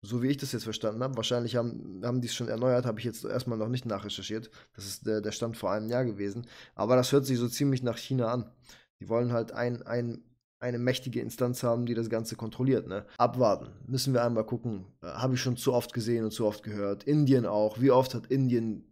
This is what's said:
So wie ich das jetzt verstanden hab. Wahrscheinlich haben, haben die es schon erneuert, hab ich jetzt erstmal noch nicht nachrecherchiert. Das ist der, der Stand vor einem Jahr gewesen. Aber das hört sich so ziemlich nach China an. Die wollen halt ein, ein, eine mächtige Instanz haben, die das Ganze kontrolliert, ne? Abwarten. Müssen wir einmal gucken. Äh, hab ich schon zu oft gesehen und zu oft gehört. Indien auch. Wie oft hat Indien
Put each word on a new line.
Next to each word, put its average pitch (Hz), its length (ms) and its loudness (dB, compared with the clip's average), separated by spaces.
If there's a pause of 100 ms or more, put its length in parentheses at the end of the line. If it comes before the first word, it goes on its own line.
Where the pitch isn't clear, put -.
So 117 160 -2
wie 127 60 2
ich 139 100 2
das 139 140 -6
jetzt 117 140 -4
verstanden 110 360 -4
hab. 131 140 -2
Wahrscheinlich 113 400 -2
haben, 117 480 -4
haben 123 180 0
die 117 60 -4
es - 80 -6
schon 117 140 -4
erneuert, 123 360 2
hab 107 140 -2
ich 123 60 -6
jetzt 113 180 -6
erstmal 120 340 -2
noch 110 120 -2
nicht 127 160 -4
nachrecherchiert. 104 680 -6 (240)
Das 98 100 -12
ist - 220 -8
der, 107 140 0
der 104 100 -4
Stand 113 260 -6
vor 95 140 -2
einem 107 180 -2
Jahr 123 160 0
gewesen. 101 400 -4 (300)
Aber 117 220 4
das 127 160 4
hört 139 120 6
sich 127 140 2
so 120 80 0
ziemlich 135 340 2
nach 117 160 -2
China 127 300 0
an. 120 240 -2 (500)
Die 95 60 -12
wollen 117 240 2
halt 117 220 0
ein, 120 300 -2
ein, 120 380 -4 (380)
eine 120 200 -2
mächtige 123 420 0
Instanz 123 420 -2
haben, 120 220 2
die 120 80 -2
das 113 160 -2
Ganze 113 260 -4
kontrolliert, 123 500 0
ne? 98 200 -6 (120)
Abwarten. 120 520 4 (180)
Müssen 131 260 0
wir 120 120 4
einmal 113 200 2
gucken. 110 420 -6 (140)
Äh, 85 60 -12
hab 123 240 -2
ich 123 80 2
schon 127 160 0
zu 127 160 0
oft 120 220 0
gesehen 113 320 0
und 107 60 -2
zu 110 140 -2
oft 104 180 0
gehört. 101 420 -4
Indien 139 400 6
auch. 107 340 0
Wie 131 120 6
oft 127 220 6
hat 117 140 -6
Indien 120 640 2